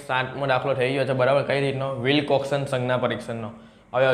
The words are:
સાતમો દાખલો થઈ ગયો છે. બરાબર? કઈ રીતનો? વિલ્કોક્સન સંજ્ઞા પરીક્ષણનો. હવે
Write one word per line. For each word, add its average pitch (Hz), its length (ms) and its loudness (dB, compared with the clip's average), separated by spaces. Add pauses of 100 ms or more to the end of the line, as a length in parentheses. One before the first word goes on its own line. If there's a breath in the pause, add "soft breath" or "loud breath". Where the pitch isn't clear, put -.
સાતમો 131 440 -2
દાખલો 131 280 0
થઈ 127 160 2
ગયો 135 140 0
છે. 135 120 0
બરાબર? 131 280 4
કઈ 135 160 0
રીતનો? 135 220 -2 (180)
વિલ્કોક્સન 139 680 2
સંજ્ઞા 127 340 0
પરીક્ષણનો. 113 440 -6 (440 loud breath)
હવે 127 200 4